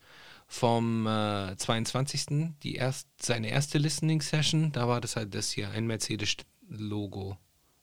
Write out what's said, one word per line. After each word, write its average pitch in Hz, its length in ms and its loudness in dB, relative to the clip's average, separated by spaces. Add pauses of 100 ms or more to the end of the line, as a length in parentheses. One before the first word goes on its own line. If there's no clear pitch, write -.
(480)
vom, 117 580 4
äh, 104 520 0
zweiundzwanzigsten, 143 1040 0
die 135 120 -4
erst-, 131 320 -2 (140)
seine 110 280 0
erste 139 280 0
Listening-Session, 156 960 2
da 120 160 0
war 120 120 2
das 123 160 -4
halt 107 200 -4
das 107 160 -2
hier, 104 180 -4
ein 110 160 -2
Mercedes-Logo. 104 1500 -4 (460)